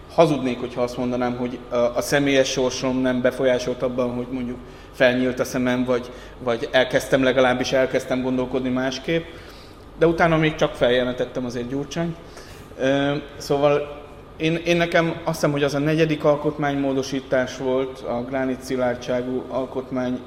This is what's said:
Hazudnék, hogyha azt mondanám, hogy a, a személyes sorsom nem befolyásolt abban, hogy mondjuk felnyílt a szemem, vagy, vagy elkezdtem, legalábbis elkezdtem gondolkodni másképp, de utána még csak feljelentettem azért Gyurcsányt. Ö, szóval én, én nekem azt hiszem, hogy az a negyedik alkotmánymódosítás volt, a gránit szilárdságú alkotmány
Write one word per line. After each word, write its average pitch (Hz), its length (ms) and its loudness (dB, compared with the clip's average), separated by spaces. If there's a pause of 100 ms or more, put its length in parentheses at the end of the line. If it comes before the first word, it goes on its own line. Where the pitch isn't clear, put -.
(140)
Hazudnék, 131 460 4
hogyha 127 220 -4
azt 120 160 -2
mondanám, 123 380 0
hogy 120 220 -4 (120)
a, 123 60 -2
a 120 260 2
személyes 139 500 4
sorsom 127 500 0
nem 127 200 0
befolyásolt 123 600 2
abban, 123 340 -2
hogy 123 140 -4
mondjuk 123 280 -6 (340)
felnyílt 127 480 4
a 139 40 2
szemem, 123 420 0
vagy, 123 260 0 (320)
vagy 117 280 0
elkezdtem, 131 520 4
legalábbis 127 480 4
elkezdtem 131 500 2
gondolkodni 127 480 -2
másképp, 131 560 -2 (720)
de 160 100 6
utána 165 300 4
még 156 180 2
csak 151 180 0
feljelentettem 123 720 0
azért 120 240 -6
Gyurcsányt. 143 460 -4 (640)
Ö, 139 320 2 (260)
szóval 143 680 0 (340)
én, 160 180 0 (100)
én 170 120 4
nekem 170 300 2 (160)
azt 165 100 -2
hiszem, 160 180 0
hogy 143 120 0
az 139 100 2
a 143 60 0
negyedik 156 440 2
alkotmánymódosítás 139 1300 0
volt, 131 420 -2
a 120 300 -4
gránit 131 320 -2
szilárdságú 127 880 -2
alkotmány 127 760 -4